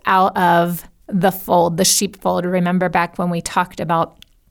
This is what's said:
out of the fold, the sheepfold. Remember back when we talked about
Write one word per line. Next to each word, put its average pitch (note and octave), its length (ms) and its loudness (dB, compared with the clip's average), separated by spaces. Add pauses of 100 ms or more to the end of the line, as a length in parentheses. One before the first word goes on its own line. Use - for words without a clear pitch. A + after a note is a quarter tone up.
out F#3+ 300 2
of F3 480 2 (240)
the F#3+ 240 2
fold, F3 460 0
the F#3 80 2
sheepfold. F#3 580 -2
Remember F3+ 460 0
back F3 280 -2
when F3+ 120 -2
we E3+ 100 -4
talked F3+ 400 -4
about E3 380 -2 (340)